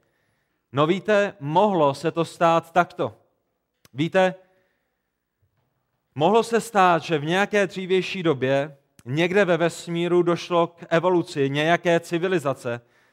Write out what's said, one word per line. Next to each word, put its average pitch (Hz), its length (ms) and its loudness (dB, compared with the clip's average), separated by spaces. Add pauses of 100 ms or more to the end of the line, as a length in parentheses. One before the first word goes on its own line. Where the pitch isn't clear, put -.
(720)
No 147 160 2
víte, 196 520 0
mohlo 156 540 2
se 160 180 -4
to 165 140 -2
stát 165 460 0
takto. 170 440 -2 (760)
Víte, 180 420 0 (1800)
mohlo 202 280 2
se 226 180 -2
stát, 180 420 2
že 165 140 -2
v 143 80 -6
nějaké 196 420 0
dřívější 185 560 -4
době 139 540 -2 (280)
někde 175 400 0
ve 170 120 2
vesmíru 175 640 -2
došlo 170 460 0
k - 220 -16
evoluci 165 600 0
nějaké 170 500 2
civilizace 151 840 -4 (320)